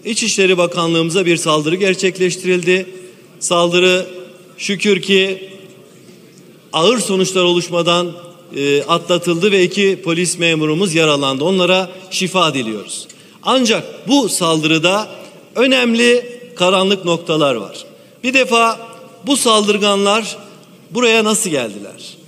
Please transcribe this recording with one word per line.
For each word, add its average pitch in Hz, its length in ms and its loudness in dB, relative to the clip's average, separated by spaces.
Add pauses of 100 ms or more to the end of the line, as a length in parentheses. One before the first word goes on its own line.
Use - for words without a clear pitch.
İçişleri 196 520 0
Bakanlığımıza 170 680 0
bir 170 120 2
saldırı 156 380 0
gerçekleştirildi. 185 1080 0 (540)
Saldırı 175 640 2 (520)
şükür 196 440 0
ki 190 480 0 (1200)
ağır 202 260 2
sonuçlar 185 440 0
oluşmadan, 175 680 0 (440)
e, 143 280 2
atlatıldı 170 680 0
ve 190 120 4
iki 190 400 0
polis 165 360 -2
memurumuz 160 560 0
yaralandı. 143 480 0
Onlara 185 460 2 (220)
şifa 175 420 0
diliyoruz. 110 540 -8 (360)
Ancak 214 640 0
bu 254 220 2
saldırıda 165 760 0 (480)
önemli 240 840 2 (160)
karanlık 190 500 0
noktalar 156 500 0
var. 95 300 -12 (380)
Bir 247 100 -2
defa 233 460 2 (480)
bu 277 100 2
saldırganlar 208 1000 0 (540)
buraya 226 320 2
nasıl 214 260 0
geldiler? 104 800 -8